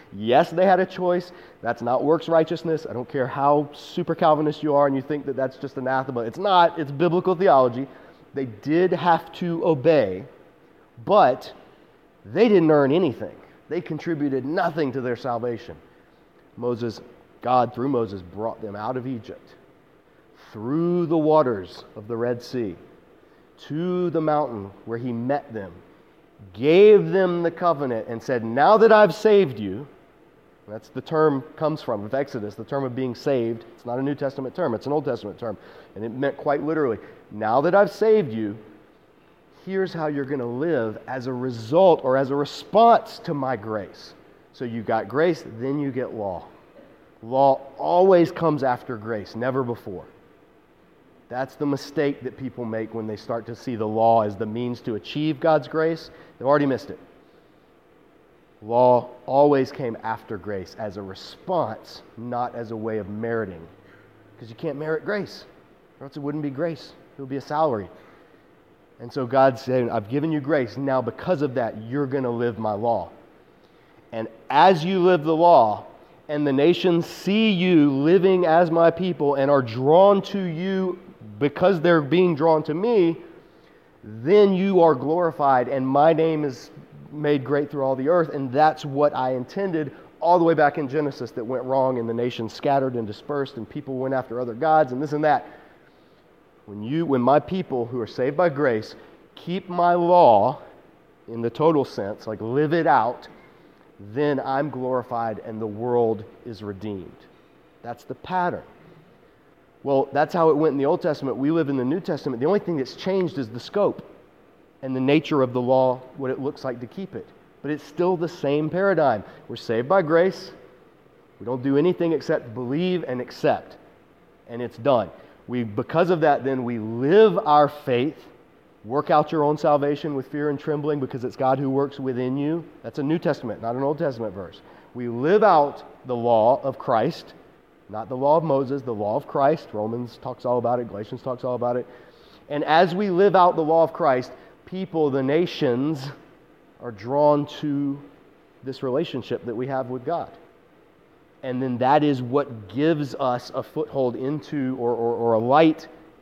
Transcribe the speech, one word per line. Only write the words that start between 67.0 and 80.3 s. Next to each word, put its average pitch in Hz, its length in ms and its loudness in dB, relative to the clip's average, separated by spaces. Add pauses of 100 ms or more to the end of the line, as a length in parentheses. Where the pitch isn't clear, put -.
It - 40 -14
would 135 100 -12
be 139 60 -6
a 131 60 -6
salary. 139 460 -2 (1120)
And 120 120 -16
so 131 140 -4
God's 135 340 4
saying, 127 300 0
"I've 107 180 -4
given 143 220 -2
you 151 100 -2
grace. 131 360 -2
Now 135 260 -2
because 135 400 -4
of 131 120 -2
that, 110 280 -4
you're 135 240 -4
gonna 127 240 -4
live 117 280 -4
my 107 140 -2
law." 104 380 -2 (1000)
And 113 160 -6 (220)
as 160 340 4
you 190 160 0
live 175 240 4
the 160 120 0
law, 135 480 4 (440)
and 147 180 -2
the 139 60 0
nations 170 540 2
see 214 440 0
you 175 400 4
living 175 560 2
as 165 240 4
my 165 200 4
people 165 440 0
and 135 160 2
are 143 100 6
drawn 156 600 4
to - 160 -6